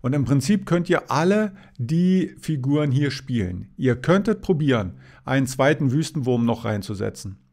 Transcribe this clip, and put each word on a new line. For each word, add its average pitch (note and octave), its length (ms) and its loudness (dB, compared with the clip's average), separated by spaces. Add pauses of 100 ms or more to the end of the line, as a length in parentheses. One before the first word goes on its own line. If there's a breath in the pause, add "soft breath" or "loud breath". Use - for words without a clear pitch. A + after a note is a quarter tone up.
Und B2+ 120 -2
im C#3+ 100 0
Prinzip C#3+ 440 2
könnt E3+ 200 0
ihr - 220 0
alle G3 440 2 (240 loud breath)
die F3+ 640 0
Figuren D3 520 0
hier C#3 180 2
spielen. G2 680 -6
Ihr B2+ 200 0
könntet G3+ 460 0
probieren, C3+ 520 0 (320 loud breath)
einen C3 220 0
zweiten C#3+ 440 2
Wüstenwurm C3 540 0
noch A#2 180 0
reinzusetzen. G2+ 760 -6 (160)